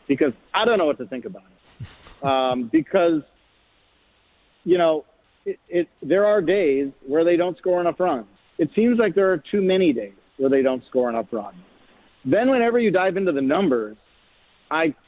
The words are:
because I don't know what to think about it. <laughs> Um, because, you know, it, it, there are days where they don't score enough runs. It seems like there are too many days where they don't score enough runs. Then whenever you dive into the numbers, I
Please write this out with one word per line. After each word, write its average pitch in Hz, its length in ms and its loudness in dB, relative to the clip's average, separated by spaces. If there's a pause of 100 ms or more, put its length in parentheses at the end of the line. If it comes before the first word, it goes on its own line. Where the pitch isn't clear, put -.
because 139 260 0 (220)
I 202 100 0
don't 233 140 2
know 170 80 0
what 143 120 -2
to 123 80 -12
think 123 180 -12
about - 180 -16
it. - 500 -20
<laughs> - 40 -20 (260)
Um, 131 500 -2
because, 165 500 0 (1400)
you 180 160 2
know, 160 260 0 (400)
it, 196 140 -8 (100)
it, 175 200 -4 (160)
there 180 200 2
are 208 160 2
days 147 520 0 (120)
where 156 200 0
they 175 120 2
don't 175 220 -2
score 180 220 -2
enough 170 180 -2
runs. 147 300 -4 (300)
It 151 180 -2
seems 233 200 2
like 208 200 0
there 190 160 2
are 165 180 -4
too 208 100 -2
many 185 320 2
days 107 200 -8 (240)
where 135 120 0
they 135 140 2
don't 127 240 -2
score 123 240 0
enough 117 220 -4
runs. 104 240 -8 (680)
Then 233 240 2
whenever 240 300 2
you 226 140 2
dive 185 240 0
into 185 160 0
the 139 80 -2
numbers, 131 560 0 (760)
I 156 240 0 (140)